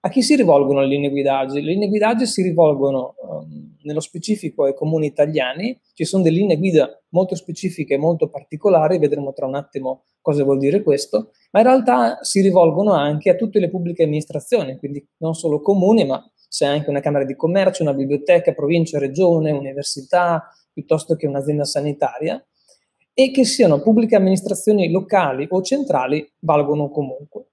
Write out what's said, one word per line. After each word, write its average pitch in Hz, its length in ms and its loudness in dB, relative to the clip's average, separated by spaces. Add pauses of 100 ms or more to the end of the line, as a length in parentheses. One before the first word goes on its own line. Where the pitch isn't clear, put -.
A 185 80 -4
chi 254 120 0
si 294 140 4
rivolgono 143 460 4
le 135 60 2
linee 143 220 0
guida 135 300 0
Agid? 139 240 -4
Le 151 80 -4
linee 202 160 0
guida 214 220 0
Agid 233 180 0
si - 160 -4
rivolgono, 139 800 2
ehm, 78 600 -14
nello 147 180 -6
specifico 170 640 -6
ai 139 120 0
comuni 156 320 -2
italiani. 151 720 -2 (160)
Ci - 120 -4
sono 190 180 0
delle 165 140 4
linee 190 200 2
guida 156 300 2 (220)
molto 185 260 0
specifiche 165 600 -6
e - 20 -2
molto 160 320 0
particolari, 160 720 0
vedremo 143 340 -2
tra 135 140 -8
un 135 80 -6
attimo 131 480 -10 (180)
cosa 147 220 0
vuol 139 160 2
dire 160 240 0
questo, 139 480 -2 (200)
ma 196 80 4
in 226 60 6
realtà 247 560 2
si - 200 0
rivolgono 185 520 4
anche 151 380 0
a - 40 4
tutte 208 240 -2
le 180 100 0
pubbliche 175 340 -2
amministrazioni, 151 760 -4
quindi 143 280 -12 (120)
non 160 160 -6
solo 151 280 -4
comuni, 196 440 4
ma 135 180 -6 (240)
c'è - 200 -2
anche 147 220 -2
una 143 100 -2
camera 143 260 -2
di 131 100 -8
commercio, 180 480 0
una 143 100 0
biblioteca, 147 600 2
provincia, 156 460 -2
regione, 156 520 0
università, 143 920 -2 (280)
piuttosto 156 440 -2
che 156 120 -6
un'azienda 143 380 -2
sanitaria, 143 760 -4 (720)
e 262 180 4
che 262 140 4
siano 170 360 2
pubbliche 220 340 4
amministrazioni 190 760 2
locali 165 580 0
o 185 120 0
centrali, 156 640 -2 (140)
valgono 147 500 0
comunque. 143 640 -10